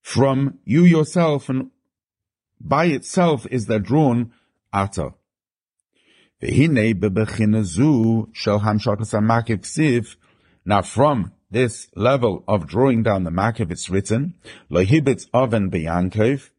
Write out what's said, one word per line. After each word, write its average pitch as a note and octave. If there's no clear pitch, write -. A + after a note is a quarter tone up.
From C3+
you D#3+
yourself D#3+
and C3+
by D3
itself D#3+
is A#2+
there A2
drawn A#2+
ata. G2
V'hinei A#2
bebechina G#2+
zu A2+
shel G#2
hamshakas G#2+
hamakif A2+
ksiv. B2+
Now G2+
from B2
this A#2+
level A#2
of G2
drawing A2+
down G2+
the E2
makif, G2+
it's -
written, A2
lo F2
hibitz C3
oven A2+
beyankov. F#2